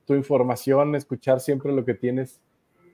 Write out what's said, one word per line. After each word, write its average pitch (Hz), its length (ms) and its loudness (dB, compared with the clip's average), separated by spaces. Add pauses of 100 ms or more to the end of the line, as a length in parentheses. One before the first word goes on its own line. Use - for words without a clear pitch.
tu 139 100 2
información, 135 800 2
escuchar 131 440 -2
siempre 139 340 -2
lo 127 120 0
que 120 80 0
tienes 127 480 -6 (520)